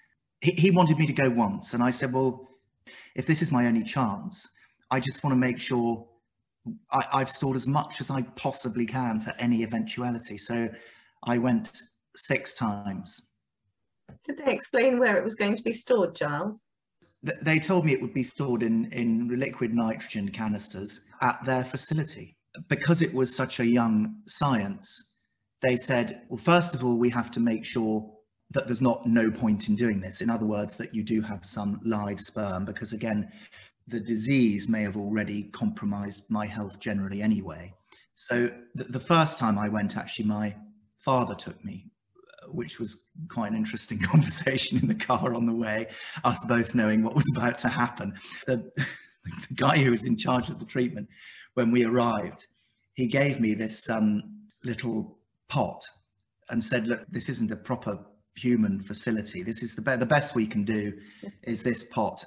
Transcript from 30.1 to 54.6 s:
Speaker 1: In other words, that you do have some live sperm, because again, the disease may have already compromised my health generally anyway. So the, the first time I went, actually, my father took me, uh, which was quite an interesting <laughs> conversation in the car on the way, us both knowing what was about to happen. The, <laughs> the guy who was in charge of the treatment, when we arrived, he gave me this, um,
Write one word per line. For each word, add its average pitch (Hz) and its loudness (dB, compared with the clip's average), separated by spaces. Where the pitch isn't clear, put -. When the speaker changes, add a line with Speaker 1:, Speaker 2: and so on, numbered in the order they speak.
Speaker 1:
In 113 0
other 110 0
words, 104 -2
that - -10
you 110 -4
do 110 0
have 107 -8
some 101 -4
live 104 -2
sperm, 98 -4
because 104 -8
again, 107 -2
the 117 -4
disease 110 2
may 110 2
have 101 -2
already 104 -2
compromised 101 -4
my 107 0
health 104 -8
generally 101 -4
anyway. 90 0
So 120 0
the, 127 -6
the 123 -6
first 160 4
time 110 2
I 104 0
went, 104 -2
actually, - -4
my 107 -2
father 123 0
took - -14
me, - -10
uh, - -20
which 120 -8
was - -10
quite 107 -4
an 110 -2
interesting 110 -4
<laughs> 95 0
conversation 131 4
in - 2
the - 2
car - 0
on 117 0
the 117 2
way, 110 -2
us 123 2
both 117 2
knowing 110 6
what 113 -2
was 151 4
about 120 0
to - 0
happen. - -2
The, 120 -2
<laughs> - -10
the - -8
guy 143 4
who 131 6
was 113 2
in 117 2
charge 127 0
of - -8
the - -12
treatment, 120 -4
when 117 2
we 120 6
arrived, 113 0
he 127 0
gave 139 2
me 110 4
this, 107 -6
um, 107 2